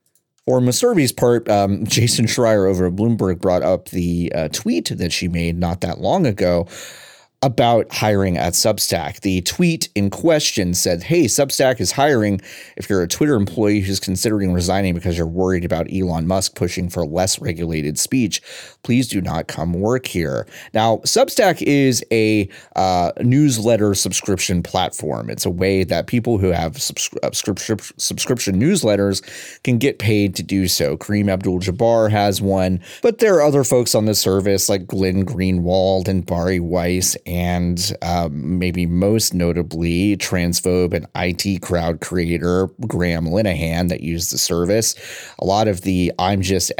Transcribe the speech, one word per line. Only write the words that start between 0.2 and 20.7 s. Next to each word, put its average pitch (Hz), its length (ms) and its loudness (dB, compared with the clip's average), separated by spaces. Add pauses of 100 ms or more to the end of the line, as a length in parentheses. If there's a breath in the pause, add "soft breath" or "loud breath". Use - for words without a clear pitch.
For 127 140 4
Meservy's 127 540 2
part, 120 360 2
um, 101 380 2
Jason 117 380 2
Schreier 107 440 4
over 92 160 2
at 87 80 0
Bloomberg 101 480 0
brought 90 220 2
up 90 260 0
the, 87 460 -2
uh, 78 140 -2
tweet - 460 -4
that 87 160 -4
she - 160 -4
made 85 300 -2
not 87 240 -2
that 85 180 -4
long 147 280 2
ago 90 400 0 (760 loud breath)
about 117 480 2
hiring 98 460 0
at 80 160 -2
Substack. 90 720 -2
The 95 180 0
tweet 165 560 -2
in 101 140 0
question 147 640 0
said, 87 300 0
"Hey, 170 200 2
Substack 131 560 0
is 92 140 -2
hiring. 110 480 2 (340 loud breath)
If - 140 -8
you're 98 120 2
a 87 60 0
Twitter 147 280 0
employee 104 440 2
who's 95 220 -2
considering 98 500 0
resigning 90 420 0
because 85 240 -2
you're 82 80 0
worried 90 380 0
about 82 260 -2
Elon 87 380 -2
Musk 95 280 -2
pushing 90 340 -4
for 87 160 -4
less 87 340 -2
regulated 80 580 -4
speech, 120 440 -2 (420 loud breath)
please 123 240 0
do 98 140 -4
not 82 260 -4
come 82 240 -6
work 107 360 0
here." 69 400 -4 (260 loud breath)